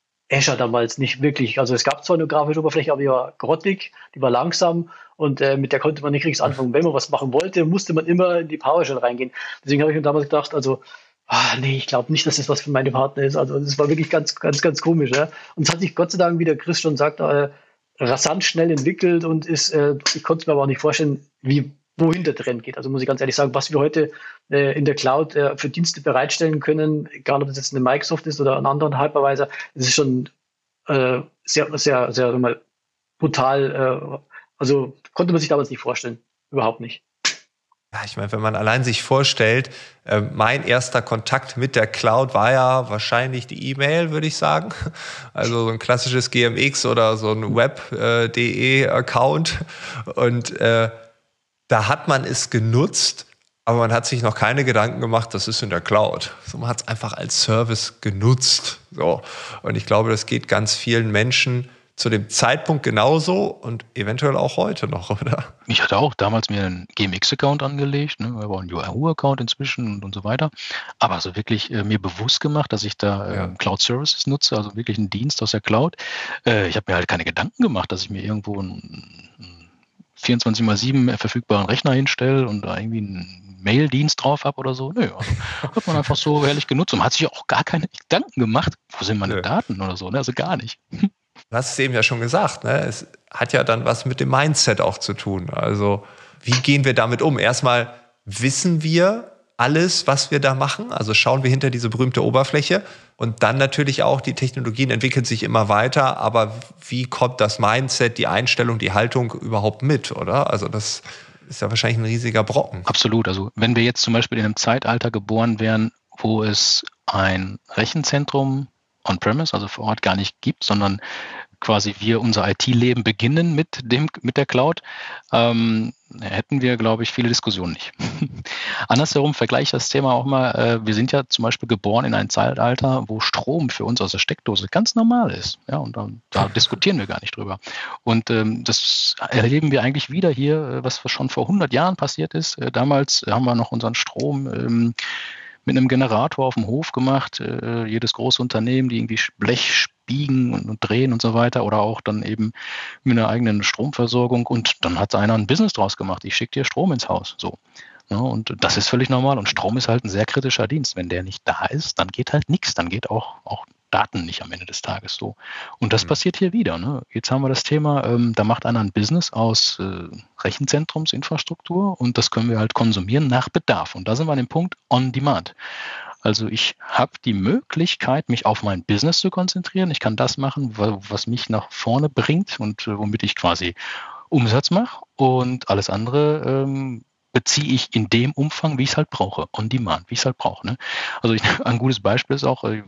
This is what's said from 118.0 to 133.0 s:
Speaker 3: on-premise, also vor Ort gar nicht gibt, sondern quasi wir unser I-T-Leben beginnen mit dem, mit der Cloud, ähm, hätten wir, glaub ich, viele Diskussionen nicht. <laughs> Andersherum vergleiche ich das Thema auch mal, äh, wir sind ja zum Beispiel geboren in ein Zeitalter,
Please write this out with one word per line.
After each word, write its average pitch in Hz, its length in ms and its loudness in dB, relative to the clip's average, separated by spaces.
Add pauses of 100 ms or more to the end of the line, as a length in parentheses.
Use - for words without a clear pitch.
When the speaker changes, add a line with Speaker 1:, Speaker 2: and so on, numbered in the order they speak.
Speaker 3:
on-premise, 107 520 0
also 101 120 -4
vor 107 200 -10
Ort 113 160 -2
gar 95 120 2
nicht 98 280 -4
gibt, - 200 -2
sondern 101 380 0 (580)
quasi 104 420 0
wir 113 200 2
unser 107 260 2
I-T-Leben 120 560 2
beginnen 143 520 2
mit 151 280 -2
dem, 127 260 0 (120)
mit 123 160 -2
der 139 80 4
Cloud, 135 380 0 (500)
ähm, 117 640 2 (260)
hätten 117 400 -2
wir, 123 160 2
glaub 113 240 2
ich, 113 100 -2
viele 120 180 0
Diskussionen 95 440 -2
nicht. - 200 -12 (460)
<laughs> - 500 -8
Andersherum 143 440 2
vergleiche 123 300 0
ich 143 80 -2
das 127 180 -2
Thema 139 240 2
auch 127 140 0
mal, 131 280 2
äh, 117 320 0
wir 107 60 2
sind 113 200 2
ja 139 140 4
zum - 180 -2
Beispiel 113 220 -2
geboren 110 380 2
in 120 80 0
ein 104 160 0
Zeitalter, 127 800 2